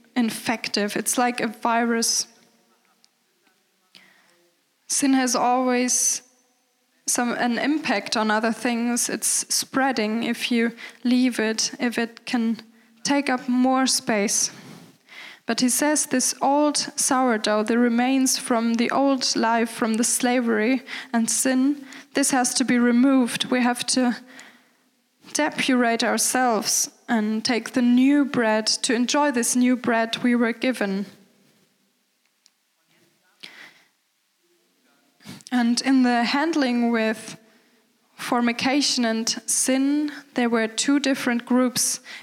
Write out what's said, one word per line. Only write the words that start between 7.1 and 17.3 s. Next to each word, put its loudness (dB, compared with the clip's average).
an -2
impact -2
on 0
other 0
things. -2
It's -4
spreading -2
if -4
you 2
leave 2
it, -2
if -2
it -6
can -2
take 0
up -4
more 2
space. 0
But -4
he 2
says 0
this -2
old 2
sourdough, 0